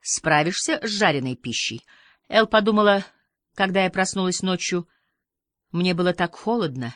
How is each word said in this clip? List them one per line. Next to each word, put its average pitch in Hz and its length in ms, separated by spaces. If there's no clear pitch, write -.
Справишься 156 800
с 226 60
жареной 147 480
пищей?" - 480
Эл 214 180
подумала: 208 600
"Когда 190 320
я 185 40
проснулась 185 520
ночью, 180 440
мне 180 220
было 175 200
так 175 220
холодно". 160 600